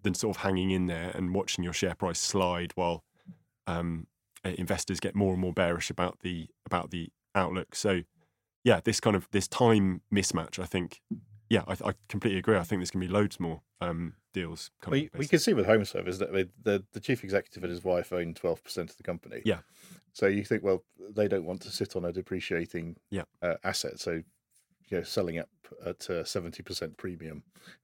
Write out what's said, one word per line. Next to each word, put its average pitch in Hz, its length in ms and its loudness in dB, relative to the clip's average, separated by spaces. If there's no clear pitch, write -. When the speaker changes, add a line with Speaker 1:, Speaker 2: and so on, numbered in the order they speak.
Speaker 1:
than 95 120 2
sort 104 220 0
of - 60 -6
hanging 95 280 2
in 92 160 2
there 87 280 -4
and 90 200 -2
watching 92 300 -2
your 87 80 -2
share 87 220 0
price 87 260 -2
slide 87 560 0
while, 85 260 0
um, 85 400 -2
uh, 92 140 -2
investors 92 420 -2
get 95 140 -2
more 98 180 4
and 92 80 0
more 90 120 0
bearish 87 360 2
about 90 320 -2
the, 87 280 -6
about 85 240 -2
the 85 200 -6
outlook. 90 400 0
So, 92 280 2
yeah, 104 180 8
this - 180 2
kind 104 160 6
of, 87 140 -2
this 98 180 2
time 101 540 6
mismatch, 92 460 0
I 90 80 -6
think, 90 340 -2
yeah, 107 180 4
I, 95 60 -2
I 101 80 2
completely 98 300 0
agree. 104 180 4
I 87 80 2
think 92 160 0
there's 87 100 -4
gonna 92 160 -2
be 87 60 -4
loads 104 280 2
more, 82 220 -4
um, 85 340 -4
deals 85 380 -6
coming - 120 -6
Speaker 2:
Well, 139 100 4
you, 156 100 -10
we - 80 -8
Speaker 1:
based 151 100 -6
Speaker 2:
can 165 80 8
see 202 160 2
with 98 120 2
HomeServe 101 420 4
is 92 100 -4
that 98 140 -2
they, 95 140 2
the, 101 300 2
the 110 80 -12
chief 127 220 -2
executive 95 400 -2
and 87 80 -4
his 87 140 -6
wife 87 280 0
own 85 200 -2
twelve 85 320 -2
percent 85 260 -6
of - 60 -20
the - 60 -20
company. - 420 -10
Speaker 1:
Yeah. 98 140 2
Speaker 2:
So 104 120 2
you 101 160 4
think, 107 200 -2
well, 92 220 2
they 104 180 2
don't 92 160 0
want 87 180 -6
to 101 80 -12
sit - 260 -4
on 87 80 -2
a 87 80 -2
depreciating 87 840 -4
Speaker 1:
Yeah. 95 140 -4
Speaker 2:
uh, 87 200 0
asset. - 380 -4
So, 82 220 -4
you 92 100 -2
know, 85 40 -2
selling 85 360 -2
up 80 120 -6
at - 240 -8
a 87 160 -2
seventy 85 380 -6
percent 82 340 -8
premium 80 460 -10